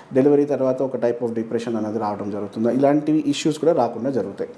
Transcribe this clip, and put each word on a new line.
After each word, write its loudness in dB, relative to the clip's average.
డెలివరీ 6
తర్వాత 0
ఒక -2
type -2
of -4
depression -4
అనేది -4
రావడం -4
జరుగుతుంది. -2
ఇలాంటివి 2
ఇష్యూస్ -2
కూడా 4
రాకుండా 0
జరుగుతాయి. -4